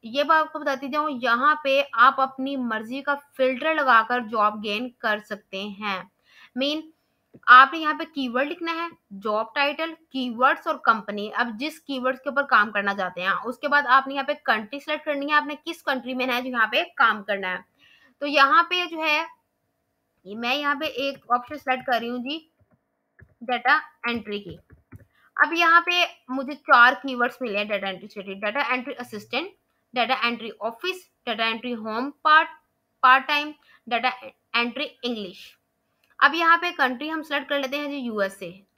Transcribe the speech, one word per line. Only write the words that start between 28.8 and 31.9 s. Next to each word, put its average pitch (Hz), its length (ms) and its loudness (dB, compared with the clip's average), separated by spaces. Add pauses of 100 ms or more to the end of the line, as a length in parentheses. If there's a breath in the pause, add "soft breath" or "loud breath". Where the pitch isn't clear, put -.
असिस्टेंट, 240 540 -8 (460)
डेटा 240 200 2 (120)
एंट्री 233 240 -6
ऑफिस, 359 540 -8 (220)
डेटा 226 200 -2
एंट्री 233 260 -4
होम 226 380 -6 (140)